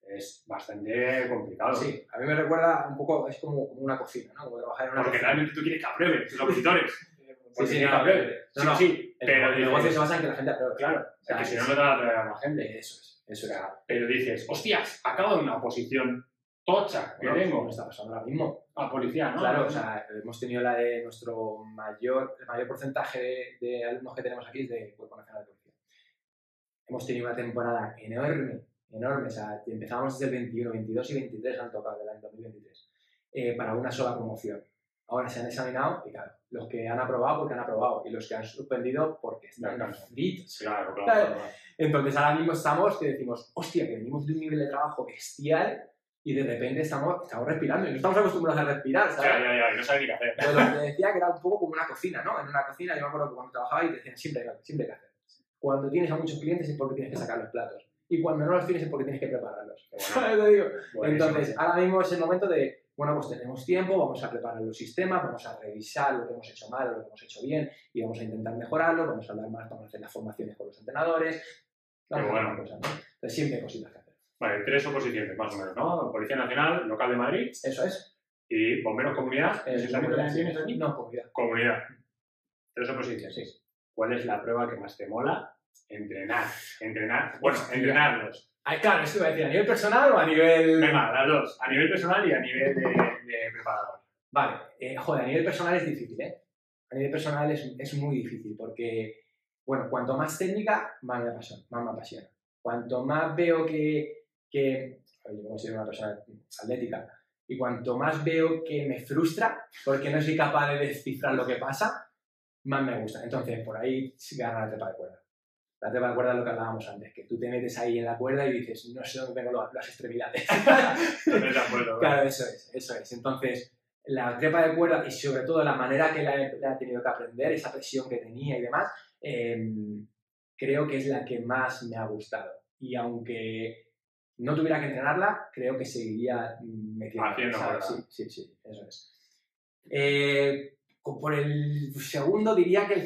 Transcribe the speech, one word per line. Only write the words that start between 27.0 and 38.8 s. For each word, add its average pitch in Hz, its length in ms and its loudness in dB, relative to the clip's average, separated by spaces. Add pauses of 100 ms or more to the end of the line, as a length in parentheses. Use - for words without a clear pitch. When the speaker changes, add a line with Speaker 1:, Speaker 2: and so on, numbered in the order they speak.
Speaker 2:
tenido 120 200 -4
una 120 80 -4
temporada 117 600 -2
enorme, 127 640 -4 (300)
enorme, 120 360 -4
o - 20 -6
sea, 107 360 -10
empezábamos 120 540 -6
desde 127 160 -2
el 120 80 -4
veintiuno, 113 280 -4
veintidós 110 400 -4
y - 40 -6
veintitrés 127 440 -6
han 120 120 -10
tocado 107 280 -8
del 107 100 -10
año 107 120 -14
dos 107 120 -18
mil 110 100 -18
veintitrés, 104 460 -20 (420)
eh, 120 240 -2
para 110 180 -4
una 127 160 -2
sola 123 260 -2
promoción. 110 460 -8 (460)
Ahora 123 220 -2
se 120 100 -8
han 120 80 -6
examinado 127 580 -2
y, - 60 -14
claro, - 200 -14 (180)
los 113 180 -10
que 113 200 -6
han 117 120 -2
aprobado 127 420 0
porque - 120 -2
han 123 60 -4
aprobado 117 460 0
y 110 40 -10
los 110 180 -8
que 110 80 -6
han 113 80 -6
suspendido 131 800 -2